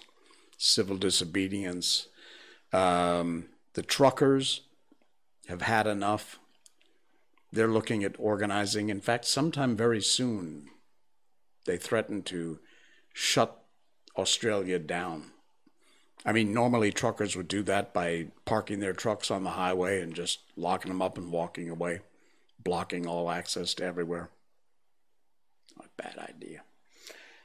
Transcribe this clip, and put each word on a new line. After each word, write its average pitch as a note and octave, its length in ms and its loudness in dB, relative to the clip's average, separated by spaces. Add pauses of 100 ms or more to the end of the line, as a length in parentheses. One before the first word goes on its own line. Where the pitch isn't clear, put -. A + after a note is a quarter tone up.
(580)
Civil G2 400 2
disobedience. F#2 1120 0 (640)
Um, F2 800 2 (240)
the F#2+ 100 -4
truckers C3+ 800 4 (840)
have F2+ 140 -8
had G#2+ 240 4
enough. G#2 540 -2 (1120)
They're A2+ 160 2
looking A2 360 2
at G2 140 -2
organizing. G#2 720 0
In G2 120 -4
fact, A#2+ 240 0
sometime C#3 500 0
very A2+ 260 2
soon, F2 680 -2 (960)
they F2+ 120 0
threaten G#2 460 -2
to E2 360 -6 (520)
shut - 480 0 (580)
Australia F#2+ 640 0
down. E2 540 -6 (920)
I A#2+ 60 4
mean, G#2+ 220 4
normally A#2 400 4
truckers G#2+ 420 0
would F2+ 140 -6
do G2+ 140 0
that G2 300 0
by E2+ 340 -2 (180)
parking G#2 340 0
their F#2+ 140 -2
trucks G#2+ 360 -2
on G2 140 -2
the F2+ 80 -2
highway F#2 500 0
and E2 140 -8
just F2 240 -4 (160)
locking F2+ 340 -2
them F#2 120 -2
up F#2 160 -2
and F2 140 -8
walking E2+ 380 -4
away, E2+ 300 -4 (580)
blocking F2 480 -4
all E2+ 240 -2
access E2+ 460 -4
to - 80 -6
everywhere. E2+ 460 -4 (1500)
Not - 100 -20
a - 140 -16
bad - 280 -12
idea. - 320 -16 (840)